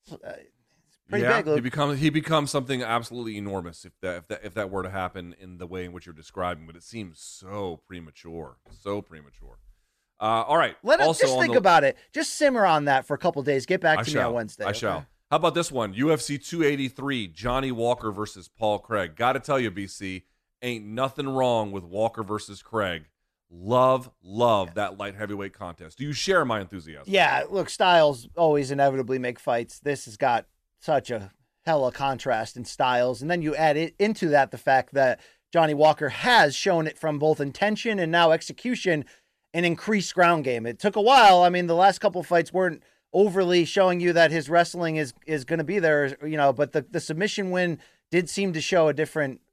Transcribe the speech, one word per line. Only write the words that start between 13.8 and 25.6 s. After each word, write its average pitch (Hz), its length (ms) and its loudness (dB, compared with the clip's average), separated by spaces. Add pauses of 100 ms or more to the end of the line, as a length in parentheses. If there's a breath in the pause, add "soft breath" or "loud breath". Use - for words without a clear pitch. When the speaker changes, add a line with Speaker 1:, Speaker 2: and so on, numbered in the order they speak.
Speaker 1:
back 156 200 2
Speaker 2:
I - 20 -2
Speaker 1:
to 117 80 -6
Speaker 2:
shall. 143 100 0
Speaker 1:
me 104 60 0
on 117 80 -4
Wednesday. 110 300 -8
Speaker 2:
I 98 80 -2
shall. 101 260 -4
Speaker 1:
Okay? 71 80 -14 (240)
Speaker 2:
How 143 60 0
about 156 180 0
this 165 180 -4
one? 110 220 -4
U 139 180 0
F 151 80 0
C 143 160 -6
two 170 260 -6
eighty-three, 135 680 -2
Johnny 123 440 -4
Walker 117 400 -2
versus 98 360 -10
Paul 107 320 -2
Craig. 92 360 -4
Gotta 127 240 0
tell 139 180 -2
you, 117 120 -2
B 98 160 -12
C, 95 380 -12 (360)
ain't 120 240 -10
nothing 131 420 -6
wrong 123 460 0
with 95 120 -10
Walker 107 380 -4
versus 101 400 -10
Craig. 92 420 -4 (460)
Love, 123 600 0 (120)
love 98 520 0
that 98 240 -6
light 101 160 -10
heavyweight 101 400 -10
contest. 85 420 -16